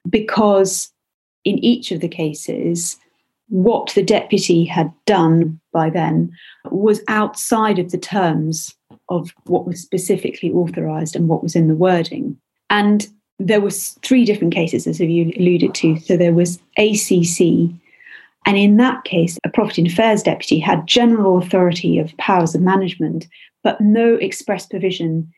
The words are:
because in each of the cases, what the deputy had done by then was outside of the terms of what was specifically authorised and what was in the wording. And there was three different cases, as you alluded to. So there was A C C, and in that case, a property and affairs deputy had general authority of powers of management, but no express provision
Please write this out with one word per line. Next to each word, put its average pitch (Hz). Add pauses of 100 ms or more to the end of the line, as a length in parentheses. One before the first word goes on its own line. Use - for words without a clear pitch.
because 202 (540)
in 202
each -
of 175
the 170
cases, 170 (520)
what 202
the 202
deputy 185
had 160 (140)
done 165 (120)
by 160
then 165 (400)
was 208
outside 214
of 180
the 180
terms 160 (360)
of 170 (120)
what 180
was 175
specifically -
authorised 160
and 170
what 160
was 170
in 165
the 156
wording. 170 (320)
And 208 (320)
there 208
was -
three 254
different 196
cases, 165
as 160
you 170
alluded 175
to. 160
So 185
there 170
was 175 (180)
A 214
C 180
C, 170 (720)
and 196
in 202
that 254
case, 170
a -
property 208
and 170
affairs 220
deputy -
had 170
general 220
authority 175
of 160
powers 170
of 165
management, 180 (360)
but -
no 226
express 190
provision 170